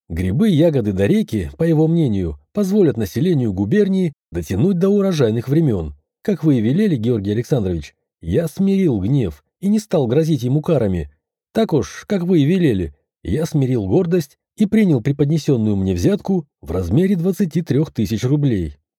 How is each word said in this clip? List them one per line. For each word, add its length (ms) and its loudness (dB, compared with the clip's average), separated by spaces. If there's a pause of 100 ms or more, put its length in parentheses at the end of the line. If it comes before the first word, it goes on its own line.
Грибы, 400 0
ягоды 460 2
да 140 2
реки, 500 -2
по 60 -2
его 260 2
мнению, 500 0 (140)
позволят 420 2
населению 560 0
губернии 600 0 (180)
дотянуть 480 -2
до 80 2
урожайных 600 0
времён. 440 0 (280)
«Как 240 -2
вы 140 4
и 20 0
велели, 340 2
Георгий 360 -2
Александрович, 640 -4 (260)
я 260 -2
смирил 540 0
гнев 420 -2 (160)
и 80 -6
не 120 2
стал 280 -2
грозить 360 0
ему 180 0
карами. 500 -2 (400)
Так 220 -2
уж, 340 -4
как 160 -2
вы 200 2
и 20 2
велели, 500 0 (280)
я 220 -4
смирил 420 0
гордость 500 0 (180)
и 100 0
принял 360 2
преподнесённую 760 0
мне 180 0
взятку 540 -2 (140)
в 100 -10
размере 460 0
двадцати 440 -2
трёх 300 -2
тысяч 320 -2
рублей, 540 0 (220)